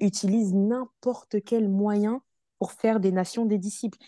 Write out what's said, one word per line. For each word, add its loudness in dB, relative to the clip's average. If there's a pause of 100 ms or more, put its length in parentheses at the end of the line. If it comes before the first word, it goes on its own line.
utilise 0
n'importe -2
quel 0
moyen 0 (360)
pour -4
faire 0
des 2
nations 0
des 2
disciples. -6 (100)